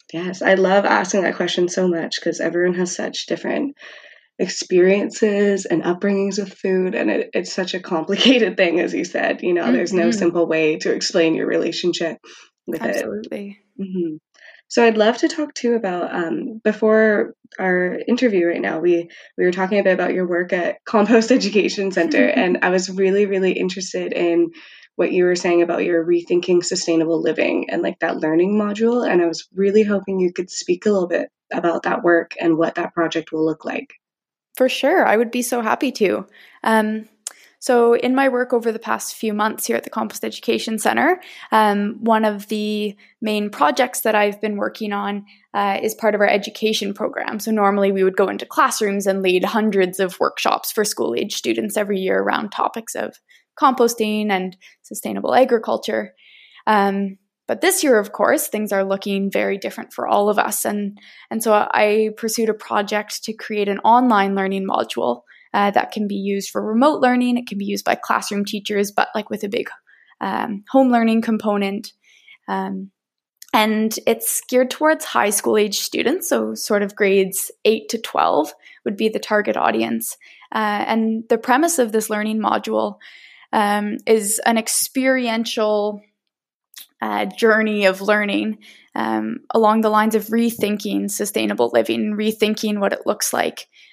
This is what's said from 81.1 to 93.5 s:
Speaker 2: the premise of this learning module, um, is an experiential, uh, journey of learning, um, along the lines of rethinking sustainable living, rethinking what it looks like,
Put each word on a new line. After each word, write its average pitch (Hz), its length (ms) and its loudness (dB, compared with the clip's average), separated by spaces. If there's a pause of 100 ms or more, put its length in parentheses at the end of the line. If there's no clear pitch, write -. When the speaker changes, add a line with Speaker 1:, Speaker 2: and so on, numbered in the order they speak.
Speaker 2:
the 233 100 2
premise 277 400 2
of 226 140 0
this 214 180 -2
learning 214 300 -2
module, 214 560 -2 (560)
um, 208 540 0
is 214 380 2
an 233 140 4
experiential, 226 1400 0 (960)
uh, 208 260 -2
journey 214 580 2
of 190 160 2
learning, 208 580 0 (380)
um, 110 420 -2 (160)
along 220 280 4
the 214 80 2
lines 220 260 2
of 214 100 0
rethinking 208 840 -2
sustainable 117 600 -2
living, 123 440 0
rethinking 214 640 -2
what 202 120 0
it - 140 -6
looks - 260 -2
like, - 360 -4 (240)